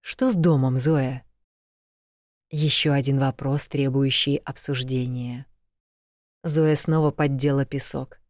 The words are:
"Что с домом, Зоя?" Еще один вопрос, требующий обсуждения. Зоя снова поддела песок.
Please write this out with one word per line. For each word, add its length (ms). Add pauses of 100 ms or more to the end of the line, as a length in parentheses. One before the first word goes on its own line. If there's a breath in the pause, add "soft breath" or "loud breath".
"Что 300
с 40
домом, 420
Зоя?" 460 (1300)
Еще 440
один 260
вопрос, 480
требующий 720
обсуждения. 1080 (1000)
Зоя 320
снова 360
поддела 540
песок. 540 (100)